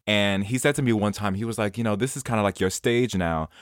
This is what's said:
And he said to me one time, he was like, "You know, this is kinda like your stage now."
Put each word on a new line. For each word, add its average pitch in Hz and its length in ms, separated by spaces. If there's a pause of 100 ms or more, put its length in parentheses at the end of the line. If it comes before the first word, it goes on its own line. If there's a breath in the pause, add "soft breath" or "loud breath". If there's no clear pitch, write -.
And 101 380
he 123 140
said 143 160
to 147 80
me 120 100
one 104 220
time, 98 200
he 107 120
was 113 100
like, 104 220
"You 117 60
know, 107 120
this 117 220
is 131 40
kinda 110 200
like 98 180
your 95 100
stage 120 440
now." 82 340 (140 loud breath)